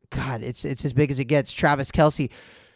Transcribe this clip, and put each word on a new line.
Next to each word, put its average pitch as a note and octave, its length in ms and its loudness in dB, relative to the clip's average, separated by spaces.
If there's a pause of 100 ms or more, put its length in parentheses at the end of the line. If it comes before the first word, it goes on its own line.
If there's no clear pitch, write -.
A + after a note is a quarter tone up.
(100)
God, B2+ 340 -4
it's, B2+ 200 -8
it's C3 200 -6
as C#3 80 -2
big C#3 180 4
as C3 80 -4
it C3+ 60 -4
gets, D3 280 0
Travis C#3+ 380 0
Kelce. D3+ 400 2 (460)